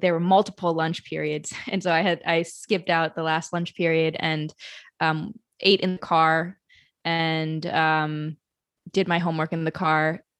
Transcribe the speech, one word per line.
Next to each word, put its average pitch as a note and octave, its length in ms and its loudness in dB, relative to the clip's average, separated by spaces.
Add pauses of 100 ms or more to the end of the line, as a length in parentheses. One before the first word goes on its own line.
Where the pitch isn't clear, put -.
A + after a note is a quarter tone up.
there F3+ 120 4
were E3 60 0
multiple F#3 540 2
lunch D#3+ 320 -2
periods. D3+ 560 -6
<laughs> - 80 -12
And F3 140 -2
so F3 80 0
I E3 100 4
had, F3 240 0
I E3 160 2
skipped F3 480 -4
out E3 260 0
the E3 80 -4
last D#3+ 300 -2
lunch E3+ 220 -4
period D#3+ 440 2
and, D#3 320 -2 (480)
um, D#3+ 360 -2 (240)
ate F#3+ 220 4
in F#3 120 0
the F3+ 60 -6
car E3 580 2 (480)
and, D#3+ 600 -2
um, D#3 680 0 (540)
did F#3+ 160 0
my F3 120 2
homework D#3+ 340 -2
in E3 100 -2
the D#3+ 80 0
car, D#3 520 0 (160)